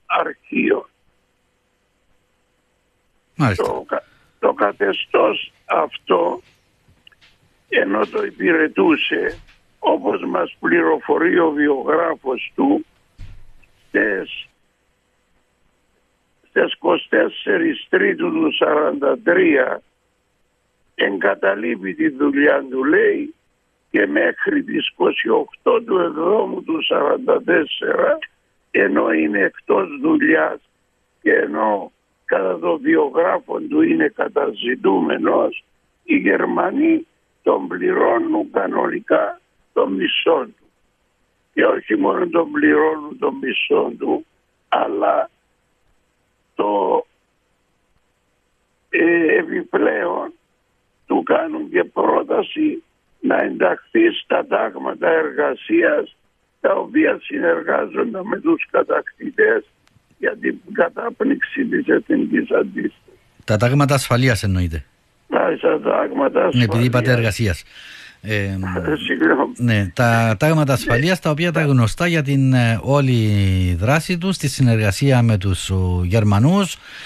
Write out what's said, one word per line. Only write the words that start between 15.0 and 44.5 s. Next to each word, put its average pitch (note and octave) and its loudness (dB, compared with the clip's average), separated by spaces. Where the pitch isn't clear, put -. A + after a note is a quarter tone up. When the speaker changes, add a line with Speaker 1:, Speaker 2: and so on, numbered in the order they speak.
Speaker 1:
στις - 0
είκοσι - -2
τέσσερις - -2
Τρίτου F3+ 0
του D#3+ 0
σαράντα D3+ 0
τρία E3 2
εγκαταλείπει G3 -2
τη D#3 0
δουλειά C#3 2
του, C3 -4
λέει, A3 0
και - 2
μέχρι - -2
τις - -6
είκοσι - -2
οκτώ - 0
του F#3 -2
εβδόμου F3 -2
του D#3+ -4
σαράντα - 0
τέσσερα, - 0
ενώ - 0
είναι - 0
εκτός - 0
δουλειάς D#3 2
και - 2
ενώ G#2 -2
κατά F#3 -2
το E3+ 0
βιογράφο D#3 0
του D#3 0
είναι D#3+ 2
καταζητούμενος, - 0
οι - 0
Γερμανοί C#4 0
τον G2 0
πληρώνουν - 0
κανονικά - -2
το C4 2
μισό - 0
του. - -20
Και - 2
όχι - 0
μόνο - 0
τον D#3+ 0
πληρώνουν D3+ 0
το C#3 -2
μισό - -2
του, - -2